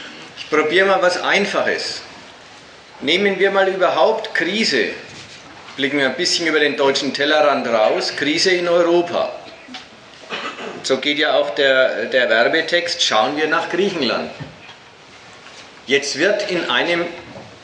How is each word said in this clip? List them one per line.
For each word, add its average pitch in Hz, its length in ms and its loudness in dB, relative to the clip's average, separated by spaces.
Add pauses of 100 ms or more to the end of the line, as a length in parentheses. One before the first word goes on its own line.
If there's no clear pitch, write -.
(380)
Ich - 100 -14
probiere 156 380 2
mal 190 160 2
was 180 180 2
Einfaches. 147 840 -2 (1000)
Nehmen 180 380 0
wir 196 100 4
mal 190 180 2
überhaupt 185 680 2
Krise. 165 540 0 (880)
Blicken 139 220 -2
wir 139 80 2
ein 120 120 -2
bisschen 170 280 -2
über 156 140 2
den 143 180 2
deutschen 135 380 0
Tellerrand 143 520 2
raus. 110 480 2
Krise 170 360 0
in 175 160 0
Europa. 170 640 2 (1500)
So 135 160 0
geht 147 180 -2
ja 147 160 2
auch 143 220 2
der, 131 500 2
der 117 240 2
Werbetext. 160 720 2
Schauen 110 360 2
wir 151 100 0
nach 160 240 -2
Griechenland. 170 580 -2 (1600)
Jetzt 135 320 0
wird 196 320 0
in 170 180 -4
einem 165 380 0 (560)